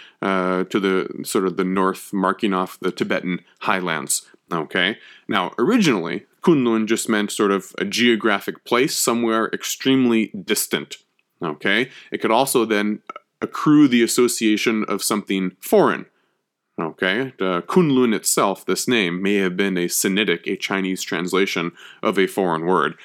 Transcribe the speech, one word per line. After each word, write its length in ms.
uh, 420
to 140
the, 460
sort 220
of 100
the 80
north, 480
marking 420
off 240
the 140
Tibetan 480
highlands. 680
Okay. 460
Now, 300
originally, 680
Kunlun 440
just 220
meant 220
sort 220
of 260
a 60
geographic 800
place, 320
somewhere 560
extremely 760
distant. 680
Okay. 500
It 100
could 120
also 320
then 360
accrue 460
the 160
association 840
of 160
something 560
foreign. 460
Okay. 580
Uh, 220
Kunlun 520
itself, 540
this 220
name, 340
may 140
have 200
been 220
a 80
Sinitic, 640
a 80
Chinese 480
translation 640
of 160
a 80
foreign 400
word. 380